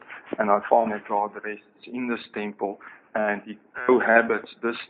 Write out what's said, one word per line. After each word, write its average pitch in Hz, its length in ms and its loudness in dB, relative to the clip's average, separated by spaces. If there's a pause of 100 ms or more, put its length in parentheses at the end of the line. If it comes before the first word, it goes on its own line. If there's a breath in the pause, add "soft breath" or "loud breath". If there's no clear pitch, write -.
(380 loud breath)
and 107 120 2
I 101 100 4 (100)
find 113 220 4
that 104 140 -8
God 104 260 -2 (120)
rests - 420 -14
in 123 220 -8
this 117 240 -6
temple, 101 480 -6 (340 loud breath)
and 104 300 -2
he 107 140 -14 (280)
cohabits 113 760 4
this 117 160 -4 (120)